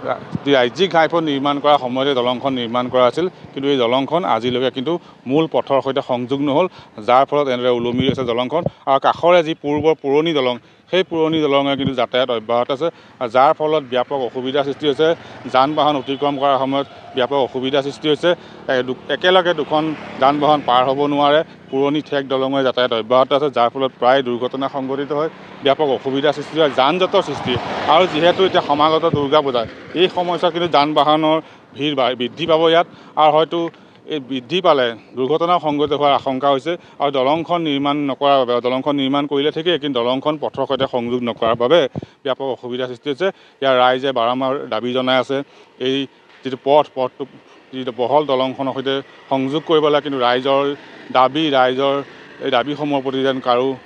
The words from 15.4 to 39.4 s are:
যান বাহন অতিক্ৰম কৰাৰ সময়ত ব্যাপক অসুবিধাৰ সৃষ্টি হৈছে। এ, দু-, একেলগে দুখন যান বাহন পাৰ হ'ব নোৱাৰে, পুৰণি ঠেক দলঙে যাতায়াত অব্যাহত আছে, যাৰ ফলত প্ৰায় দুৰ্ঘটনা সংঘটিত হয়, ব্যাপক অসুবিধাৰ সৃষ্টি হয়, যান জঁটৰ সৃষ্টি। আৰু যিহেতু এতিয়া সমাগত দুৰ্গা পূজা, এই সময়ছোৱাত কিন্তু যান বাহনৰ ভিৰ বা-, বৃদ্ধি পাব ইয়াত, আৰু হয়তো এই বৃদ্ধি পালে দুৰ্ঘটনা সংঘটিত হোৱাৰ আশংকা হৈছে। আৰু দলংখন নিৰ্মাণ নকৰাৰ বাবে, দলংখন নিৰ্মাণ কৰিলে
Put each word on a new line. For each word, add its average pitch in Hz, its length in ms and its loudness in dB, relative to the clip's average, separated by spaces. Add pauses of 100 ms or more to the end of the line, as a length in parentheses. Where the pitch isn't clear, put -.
যান 131 240 4
বাহন 147 240 2
অতিক্ৰম 139 420 -4
কৰাৰ 139 200 2
সময়ত 139 240 -2 (300)
ব্যাপক 131 300 0
অসুবিধাৰ 135 400 -2
সৃষ্টি 143 240 -8
হৈছে। 160 200 2 (420)
এ, - 20 2 (120)
দু-, 127 160 -8 (120)
একেলগে 185 460 2
দুখন 151 220 0 (380)
যান 139 220 4
বাহন 147 260 4
পাৰ 123 200 4
হ'ব 135 120 -2 (120)
নোৱাৰে, 143 280 4 (300)
পুৰণি 143 380 0
ঠেক 143 140 -2 (100)
দলঙে 135 360 -2
যাতায়াত 123 320 0
অব্যাহত 127 380 2
আছে, 147 180 0
যাৰ 120 160 4
ফলত 131 280 -2
প্ৰায় 131 280 4
দুৰ্ঘটনা 123 380 -4 (100)
সংঘটিত 135 420 -6
হয়, 160 120 -2 (340)
ব্যাপক 139 320 2
অসুবিধাৰ 139 420 0
সৃষ্টি 147 220 -10
হয়, 147 180 2
যান 139 220 4
জঁটৰ 185 280 2
সৃষ্টি। 127 240 -6 (400)
আৰু 175 200 6
যিহেতু 170 360 2
এতিয়া 175 200 2
সমাগত 156 360 2 (120)
দুৰ্গা 143 300 2
পূজা, 120 160 0 (380)
এই 185 60 4 (100)
সময়ছোৱাত 175 380 -2
কিন্তু 170 220 -2
যান 143 120 4 (100)
বাহনৰ 156 400 2 (380)
ভিৰ 147 220 -4
বা-, 127 220 0
বৃদ্ধি 120 300 -6
পাব 160 180 4
ইয়াত, 170 180 4 (340)
আৰু 151 160 6
হয়তো 165 240 0 (540)
এই 147 60 -6 (100)
বৃদ্ধি 131 360 -4
পালে 143 200 4 (300)
দুৰ্ঘটনা 160 380 0 (100)
সংঘটিত 147 360 0
হোৱাৰ 143 200 4
আশংকা 135 340 -2
হৈছে। 135 180 -4 (280)
আৰু 143 180 0
দলংখন 160 500 0
নিৰ্মাণ 143 280 0 (140)
নকৰাৰ 139 300 2
বাবে, 120 120 0 (140)
দলংখন 131 360 -2
নিৰ্মাণ 139 280 0
কৰিলে 143 260 0